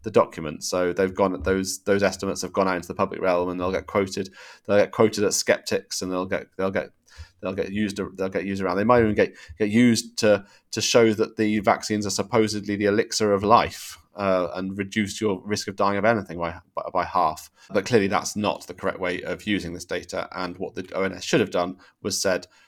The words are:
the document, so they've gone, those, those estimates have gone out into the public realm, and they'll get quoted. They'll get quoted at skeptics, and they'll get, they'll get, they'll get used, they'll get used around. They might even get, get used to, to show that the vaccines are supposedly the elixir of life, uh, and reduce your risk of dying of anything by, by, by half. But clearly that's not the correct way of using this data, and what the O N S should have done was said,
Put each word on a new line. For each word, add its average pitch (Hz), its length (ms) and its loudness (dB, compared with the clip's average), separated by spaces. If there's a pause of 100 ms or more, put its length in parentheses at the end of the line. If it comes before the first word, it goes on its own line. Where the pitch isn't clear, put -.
the 110 80 -8
document, 80 540 0
so 90 280 0
they've 95 220 0
gone, 92 280 2
those, 95 420 -2
those 101 180 2
estimates 95 400 -2
have 90 100 -8
gone 98 160 0
out 92 80 0
into 85 120 -8
the 85 60 -8
public 98 260 -2
realm, 90 280 2
and 90 120 -6
they'll 90 120 -2
get - 140 -4
quoted. 98 420 -2 (380)
They'll 101 120 4
get 98 140 2
quoted 107 320 4
at 90 100 0
skeptics, - 680 -2
and 95 80 -6
they'll 92 160 -2
get, 92 220 -4 (100)
they'll 95 120 -2
get, 98 200 -4 (500)
they'll 92 140 -6
get 92 180 -4
used, 101 260 -2 (180)
they'll 95 120 -2
get 92 160 -4
used 98 160 -4
around. 90 160 -2
They 101 80 0
might 120 160 6
even 107 140 4
get, 101 200 2 (240)
get 104 120 0
used 117 480 4
to, 101 260 4 (280)
to - 100 -2
show 113 320 6
that 107 220 -2
the 107 240 2
vaccines 104 460 0
are 98 40 -4
supposedly 104 680 0
the 101 100 0
elixir 104 460 2
of 98 100 2
life, 104 560 2 (160)
uh, 92 420 0
and 95 200 -6
reduce 101 460 -4
your 101 200 0
risk 104 260 -4
of 95 80 -10
dying 101 200 2
of 98 80 0
anything 104 340 0
by, 85 160 -6 (200)
by, - 80 -6 (100)
by 90 120 0
half. 82 460 -2 (200)
But 196 160 0
clearly 104 220 4
that's - 280 -2
not 101 300 -2
the - 80 -12
correct - 260 -4
way 90 220 -4
of 87 240 -8
using 85 260 -2
this 90 140 -12
data, 87 460 -6
and 90 260 -8
what 90 160 -10
the 92 200 -8
O 95 100 -2
N 95 100 -2
S - 100 -12
should 131 160 2
have 98 100 0
done 90 280 -2 (240)
was 101 180 -4
said, 92 260 0 (220)